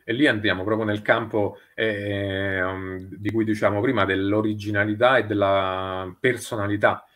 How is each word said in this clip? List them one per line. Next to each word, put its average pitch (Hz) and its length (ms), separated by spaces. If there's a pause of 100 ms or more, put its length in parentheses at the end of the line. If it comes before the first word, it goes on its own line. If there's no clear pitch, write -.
e 117 80
lì 135 160
andiamo 104 340
proprio 110 240
nel 104 160
campo, 110 560 (160)
ehm, 95 1400
di 101 160
cui 110 120
diciamo 104 360
prima, 113 240
dell'originalità 104 1120
e 104 80
della 95 920
personalità. 104 880 (120)